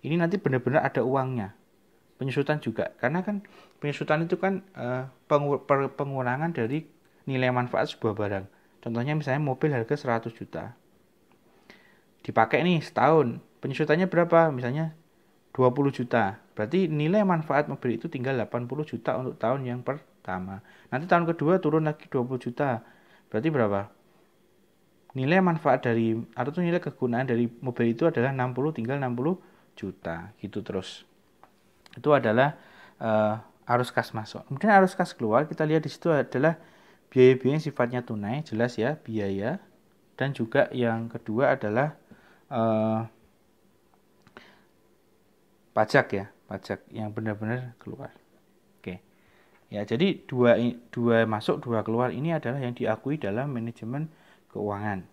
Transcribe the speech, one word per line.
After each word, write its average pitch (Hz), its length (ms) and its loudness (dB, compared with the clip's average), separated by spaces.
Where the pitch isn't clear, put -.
Ini 160 160 0
nanti 170 160 2
benar-benar 131 480 2
ada 139 160 0
uangnya. 127 520 -2
Penyusutan 139 460 -2
juga, - 400 -4
karena 165 240 -2
kan 208 180 -6
penyusutan 147 420 -2
itu 170 140 -2
kan, 190 240 -2
eh, 127 260 -4
pengu-, 143 400 2
per-, 139 260 2
pengurangan 139 640 -2
dari 139 340 -4
nilai 127 240 2
manfaat 123 400 0
sebuah 107 240 -2
barang. 101 300 -4
Contohnya 120 380 -2
misalnya 143 260 -2
mobil 143 300 0
harga 123 260 0
seratus 117 320 -2
juta. - 460 -12
Dipakai 117 400 2
nih 175 160 4
setahun, 139 640 2
penyusutannya 151 480 0
berapa? 165 460 4
Misalnya 135 420 -4
dua 127 240 4
puluh 139 160 2
juta. 113 480 -2
Berarti 160 320 0
nilai 156 400 0
manfaat 156 400 0
mobil 127 320 -4
itu - 80 -10
tinggal 135 300 -4
delapan 120 260 -4
puluh 135 240 -6
juta 127 320 -4
untuk 127 220 -6
tahun 135 240 0
yang 123 180 -6
pertama. 95 800 -8
Nanti 135 180 -4
tahun 170 220 2
kedua 165 320 2
turun 156 300 2
lagi - 180 -8
dua 127 160 -2
puluh 127 160 -4
juta. 123 420 -2
Berarti 131 240 -2
berapa? 104 400 0
Nilai 139 260 2
manfaat 156 420 2
dari, 113 320 2
atau 143 300 -4
nilai 170 180 0
kegunaan 131 480 -2
dari 120 160 2
mobil 117 320 0
itu 160 160 2
adalah 131 240 0
enam 127 200 -2
puluh, 139 200 -2
tinggal 120 240 -4
enam 131 160 -2
puluh 143 240 -2
juta. 90 640 -10
Gitu 101 240 -8
terus. - 400 -8
Itu 147 160 0
adalah, 127 460 4
eh, 110 720 -2
arus 120 220 2
kas - 200 -2
masuk. - 320 -10
Kemudian 202 360 4
arus 190 120 4
kas - 200 -2
keluar, 117 320 2
kita 160 180 -4
lihat 151 220 2
di 143 80 -4
situ - 180 -2
adalah 139 480 2
biaya-biaya 131 480 8
yang 156 80 -2
sifatnya 123 400 -2
tunai, 113 400 -6
jelas 117 320 -2
ya, 135 240 -2
biaya. 107 600 -4
Dan 135 160 -2
juga 123 400 2
yang 117 320 0
kedua 123 480 0
adalah, 127 400 -2
eh, 110 500 0
pajak 110 400 4
ya, 98 160 -4
pajak 101 400 -8
yang 107 240 -8
benar-benar 110 640 -6
keluar. - 320 -14
Oke. 90 160 -10
Ya, 104 160 -4
jadi 160 400 2
dua 120 320 6
i-, 120 160 0
dua 117 320 4
masuk, 110 400 0
dua 113 240 0
keluar 117 240 0
ini 151 240 -4
adalah 139 240 -4
yang 120 160 -6
diakui 113 400 -4
dalam 131 400 -4
manajemen 117 560 -8
keuangan. 101 580 -4